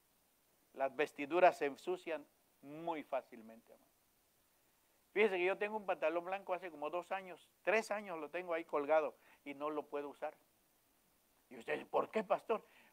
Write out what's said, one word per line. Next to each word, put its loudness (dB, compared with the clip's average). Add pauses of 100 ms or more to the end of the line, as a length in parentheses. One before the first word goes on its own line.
(720)
Las -2
vestiduras 4
se 0
ensucian -4 (340)
muy -8
fácilmente, -10
amado. -20 (1200)
Fíjese 4
que 2
yo 2
tengo -2
un -8
pantalón 0
blanco -4
hace -6
como -6
dos -4
años, -8 (140)
tres 4
años -4
lo -6
tengo -2
ahí -2
colgado 4 (260)
y -8
no -4
lo -4
puedo -4
usar. -10 (1120)
Y -14
usted -4
dice, -4
¿por 0
qué, 0
pastor? 0 (240)